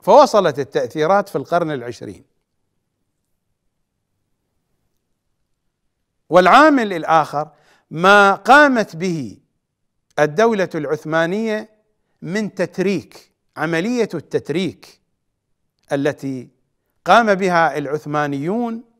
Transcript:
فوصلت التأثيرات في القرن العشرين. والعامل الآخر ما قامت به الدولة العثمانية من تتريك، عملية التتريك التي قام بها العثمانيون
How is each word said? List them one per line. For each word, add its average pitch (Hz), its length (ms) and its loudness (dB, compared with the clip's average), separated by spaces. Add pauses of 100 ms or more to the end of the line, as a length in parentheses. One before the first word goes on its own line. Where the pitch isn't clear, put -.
فوصلت 196 580 4
التأثيرات 156 680 -2
في - 80 -10
القرن 160 340 -4
العشرين. 120 540 -12 (4000)
والعامل 214 640 6
الآخر 156 580 -2 (400)
ما 196 440 4
قامت 254 640 4
به 160 420 -8 (800)
الدولة 185 560 0
العثمانية 165 960 -6 (520)
من 190 320 -8
تتريك، 185 760 -6 (240)
عملية 180 580 -4
التتريك 151 840 -8 (920)
التي 139 560 -6 (560)
قام 214 300 4
بها 170 440 0
العثمانيون 151 1080 -6 (160)